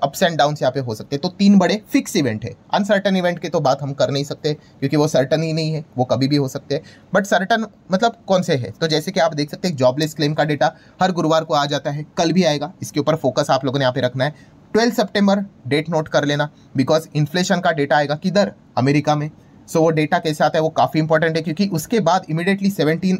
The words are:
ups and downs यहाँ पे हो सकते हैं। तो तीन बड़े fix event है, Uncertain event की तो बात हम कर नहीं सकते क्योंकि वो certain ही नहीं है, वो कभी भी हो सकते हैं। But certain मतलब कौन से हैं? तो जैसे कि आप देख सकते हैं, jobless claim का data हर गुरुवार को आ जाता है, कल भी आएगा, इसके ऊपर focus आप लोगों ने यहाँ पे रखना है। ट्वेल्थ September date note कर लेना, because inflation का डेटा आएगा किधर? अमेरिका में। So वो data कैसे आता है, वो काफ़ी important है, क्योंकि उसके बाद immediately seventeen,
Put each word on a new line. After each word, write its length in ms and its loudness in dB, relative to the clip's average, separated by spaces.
ups 180 -4
and 160 0
downs 220 0
यहाँ 100 2
पे 80 -6
हो 160 -6
सकते 200 -8
हैं। 60 -6
तो 80 -4
तीन 280 6
बड़े 220 4
fix 240 -2
event 300 -2
है, 60 -8
Uncertain 440 0
event 220 0
की 100 -8
तो 100 -2
बात 220 0
हम 120 -6
कर 180 0
नहीं 120 -2
सकते 300 -6
क्योंकि 440 -4
वो 100 4
certain 360 0
ही 100 -4
नहीं 200 -2
है, 100 -6
वो 80 0
कभी 220 0
भी 80 2
हो 120 0
सकते 280 -6
हैं। 60 -4
But 100 2
certain 400 0
मतलब 260 0
कौन 140 2
से 140 0
हैं? 160 -4
तो 160 -4
जैसे 240 -2
कि 80 -2
आप 140 2
देख 180 -4
सकते 160 -6
हैं, 80 -4
jobless 380 0
claim 200 -2
का 100 0
data 300 0
हर 100 4
गुरुवार 320 0
को 100 -4
आ 120 2
जाता 260 -4
है, 140 -8
कल 140 2
भी 120 4
आएगा, 380 0
इसके 180 -4
ऊपर 160 0
focus 340 -2
आप 160 0
लोगों 140 -2
ने 40 0
यहाँ 100 0
पे 80 -4
रखना 240 -2
है। 100 -6
ट्वेल्थ 220 2
September 500 0
date 220 0
note 180 -2
कर 180 0
लेना, 240 -2
because 380 0
inflation 440 0
का 120 2
डेटा 260 0
आएगा 180 0
किधर? 360 0
अमेरिका 380 2
में। 160 -4
So 80 -2
वो 120 4
data 300 0
कैसे 240 -2
आता 140 2
है, 40 4
वो 80 0
काफ़ी 300 0
important 360 2
है, 60 0
क्योंकि 260 -2
उसके 320 -2
बाद 320 0
immediately 400 0
seventeen, 480 0